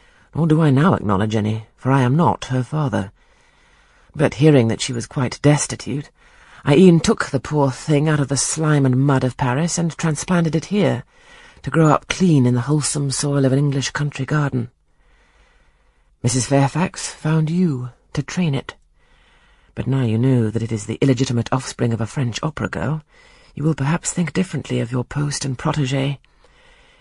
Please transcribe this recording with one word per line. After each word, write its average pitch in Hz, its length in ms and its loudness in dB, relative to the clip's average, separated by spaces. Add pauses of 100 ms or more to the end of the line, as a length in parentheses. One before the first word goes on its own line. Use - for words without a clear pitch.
(340)
nor 151 120 0
do 156 140 4
I 156 100 4
now 143 240 4
acknowledge 104 420 0
any, 110 300 -2 (100)
for 127 160 -2
I 135 100 4
am 123 140 2
not 151 300 2
her 127 180 -2
father. 117 480 -4 (1040)
But 143 180 0
hearing 135 340 6
that 113 120 -4
she - 140 -6
was 117 120 -8
quite - 360 -6
destitute, 143 680 -2 (540)
I 143 100 4
e'en 170 240 8
took - 280 0
the - 120 -4
poor 143 320 0
thing 151 380 0
out 151 120 0
of 135 80 -2
the 139 80 -4
slime 151 500 0
and 127 120 2
mud 135 240 2
of 127 140 -2
Paris 139 420 -2
and 170 180 -4
transplanted 165 600 -2
it 160 100 -2
here, 131 380 0 (580)
to - 80 -8
grow 160 180 4
up - 200 2
clean 151 380 4
in 123 80 2
the 123 80 0
wholesome 143 480 -2
soil 143 340 0
of 127 80 4
an 135 60 2
English 139 320 0
country 143 340 -6
garden. 131 460 -2 (1500)
Missus 123 240 0
Fairfax 139 600 0
found 156 420 -2
you 151 400 -2 (240)
to 143 80 -2
train 165 320 -2
it. - 200 -8 (1000)
But 113 120 -8
now 135 160 -2
you 110 160 0
know 120 320 2
that 110 120 -4
it 113 100 -6
is 104 140 -6
the 113 140 -8
illegitimate 127 520 0
offspring 123 400 -4
of 113 80 -4
a 113 60 -2
French 120 360 -6
opera 147 260 -6
girl, 135 340 -4 (520)
you 143 80 -8
will 156 120 0
perhaps 151 380 -2
think 175 200 -4
differently 147 480 -4
of 120 100 -6
your 123 140 -2
post 143 400 -6
and 135 120 -4
protégé. 139 640 -2 (840)